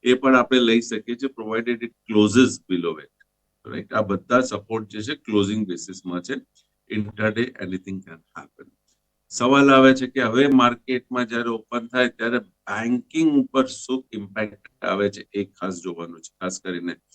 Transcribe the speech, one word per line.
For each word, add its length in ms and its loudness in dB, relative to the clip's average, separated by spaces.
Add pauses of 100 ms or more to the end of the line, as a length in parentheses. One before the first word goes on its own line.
એ 120 4
પણ 220 2
આપણે 240 2
લઈ 200 4
શકીએ 360 -8
છીએ, 260 -10
provided 340 -4
it 160 -12 (180)
closes 400 4 (220)
below 260 -4
it. 140 -20 (540)
રાઈટ? 280 -12
આ 80 0
બધા 380 0
સપોર્ટ 480 -6
જે 140 -10
છે 120 -6
ક્લોઝિંગ 520 -2
બેસિસમાં 560 -10
છે. 120 -8 (600)
Intraday 500 -2
anything 500 -10
can 220 -14
happen. 540 -20 (580)
સવાલ 420 4
આવે 240 8
છે 120 -4
કે 160 -2
હવે 240 2
માર્કેટમાં 800 2
જ્યારે 220 -4
ઓપન 380 -6
થાય 220 0
ત્યારે 300 -4
બેન્કિંગ 1040 -2
ઉપર 220 0
શું 460 -8
ઇમ્પેક્ટ 720 -10
આવે 260 0
છે 220 -18
એ 120 -4
ખાસ 380 -10
જોવાનું 380 -12
છે. 200 -20
ખાસ 200 -8
કરીને 360 -8 (180)